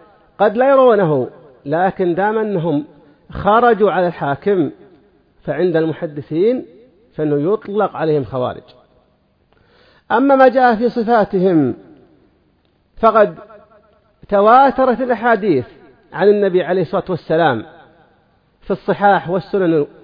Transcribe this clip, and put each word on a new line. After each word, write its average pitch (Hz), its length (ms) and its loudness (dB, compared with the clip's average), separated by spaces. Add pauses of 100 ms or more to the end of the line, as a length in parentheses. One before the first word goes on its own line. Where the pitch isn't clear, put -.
(380)
قد 208 180 0
لا 254 140 2
يرونه، 208 600 2 (340)
لكن 175 500 -2
دام 214 240 -2
أنهم 170 460 -4 (460)
خرجوا 208 600 2
على 175 160 0
الحاكم 160 640 -2 (720)
فعند 160 340 -2
المحدثين 160 880 -4 (480)
فإنه 151 380 -2
يطلق 208 440 -4
عليهم 151 280 -2
خوارج. 120 380 -8 (1500)
أما 269 240 4
ما 262 120 6
جاء 240 280 2
في 240 120 -2
صفاتهم 190 840 0 (1200)
فقد 208 420 2 (880)
تواترت 247 720 2
الأحاديث 220 640 -2 (460)
عن 175 160 0
النبي 196 340 2
عليه 180 200 -2
الصلاة 175 260 -4
والسلام 156 560 -2 (960)
في - 100 -10
الصحاح 190 600 0
والسنن 170 560 -2 (180)